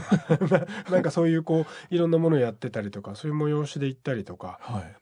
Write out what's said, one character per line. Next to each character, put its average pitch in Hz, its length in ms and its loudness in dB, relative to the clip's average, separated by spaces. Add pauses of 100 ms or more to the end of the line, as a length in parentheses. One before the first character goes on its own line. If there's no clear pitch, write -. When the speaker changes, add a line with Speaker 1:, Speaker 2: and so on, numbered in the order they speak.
(500)
Speaker 1:
な。 180 160 4
<laughs> - 0 -
な-、 - 20 -8 (220)
な 180 100 4
ん - 40 2
か 160 80 -2
そ 170 120 2
う 165 60 4
い 160 80 4
う 160 60 -2
こ 160 180 2
う、 - 340 -6
い - 20 4
ろ 170 100 4
ん 170 40 2
な 165 60 6
も 165 140 4
の 147 80 6
や 117 120 2
っ - 40 -6
て 117 160 -8
た 113 100 -4
り 101 80 -4
と 101 140 -10
か、 101 100 -10
そ 156 140 -8
う 151 40 -2
い - 20 -2
う 151 40 0
催 151 300 0
し 147 120 -8
で 139 60 -2
行 131 100 -2
っ - 40 -20
た 135 160 -4
り 101 100 -6
と 87 120 -12
か、 90 240 -12
Speaker 2:
は 117 180 -8
い。 82 220 -12